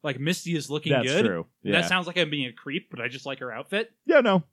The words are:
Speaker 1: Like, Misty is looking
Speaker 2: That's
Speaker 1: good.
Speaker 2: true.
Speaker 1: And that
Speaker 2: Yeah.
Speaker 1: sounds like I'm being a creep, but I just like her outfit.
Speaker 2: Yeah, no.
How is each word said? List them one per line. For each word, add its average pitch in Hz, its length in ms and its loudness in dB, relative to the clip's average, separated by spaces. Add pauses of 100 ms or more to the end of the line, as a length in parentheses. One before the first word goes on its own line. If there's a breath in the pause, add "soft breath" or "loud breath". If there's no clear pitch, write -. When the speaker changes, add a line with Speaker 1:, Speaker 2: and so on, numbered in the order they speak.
Speaker 1:
Like, 135 180 -6
Misty 170 340 -2
is 143 140 -4
looking 151 240 -2
Speaker 2:
That's 127 180 2
Speaker 1:
good. 190 140 2
Speaker 2:
true. 87 220 -2 (180)
Speaker 1:
And 101 100 0
that 175 80 6
Speaker 2:
Yeah. 170 40 -2
Speaker 1:
sounds 180 200 0
like 175 120 -4
I'm 160 100 2
being 143 180 -4
a 120 60 -10
creep, - 380 -10
but 127 100 -12
I 120 80 -4
just 127 160 -10
like 135 140 -8
her 127 120 -10
outfit. 196 420 -6 (120)
Speaker 2:
Yeah, 311 160 6
no. 190 220 4 (100)